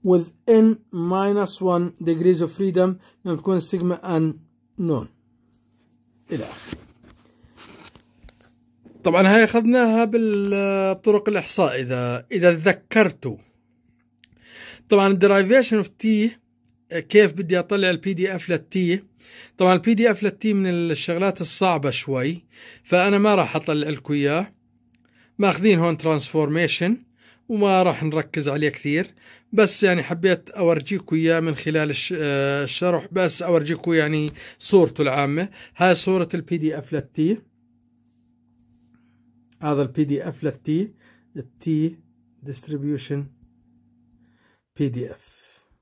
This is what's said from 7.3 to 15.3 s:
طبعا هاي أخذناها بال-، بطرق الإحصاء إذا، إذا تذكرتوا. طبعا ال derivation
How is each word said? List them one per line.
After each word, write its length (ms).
طبعا 180
هاي 220
أخذناها 600
بال-، 920
بطرق 340
الإحصاء 520
إذا، 520
إذا 220
تذكرتوا. 840
طبعا 180
ال 120
derivation 680